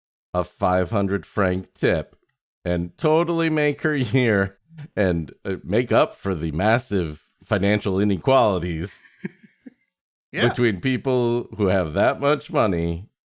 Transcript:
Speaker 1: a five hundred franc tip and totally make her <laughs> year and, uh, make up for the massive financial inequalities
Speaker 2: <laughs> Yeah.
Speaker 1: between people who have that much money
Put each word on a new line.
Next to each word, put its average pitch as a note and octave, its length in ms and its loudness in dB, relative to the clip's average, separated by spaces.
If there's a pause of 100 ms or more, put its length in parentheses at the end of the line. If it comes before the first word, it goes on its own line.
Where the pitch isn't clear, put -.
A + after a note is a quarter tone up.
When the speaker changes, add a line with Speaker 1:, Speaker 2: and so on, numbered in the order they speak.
(340)
Speaker 1:
a F2+ 120 0
five F#2 460 0
hundred G2+ 340 -2
franc F#2+ 480 -2
tip F2+ 420 -2 (480)
and F2 340 -2
totally E3 520 0
make D3 320 0
her D3+ 140 -2
<laughs> - 20 -2
year A2 600 0 (380)
and, F2 380 0 (100)
uh, G2 120 -6 (100)
make A2 260 -2
up C#3 240 2
for G2 180 -4
the D#2+ 200 -4
massive F#2+ 720 -2 (200)
financial G2+ 560 0
inequalities G2 1000 0 (200)
Speaker 2:
<laughs> - 1120 -20
Yeah. C#3 160 0
Speaker 1:
between A#2 320 2
people B2 800 0
who G2+ 100 2
have F2+ 260 2
that B2 280 2
much C#3+ 280 0
money F2 600 -2 (160)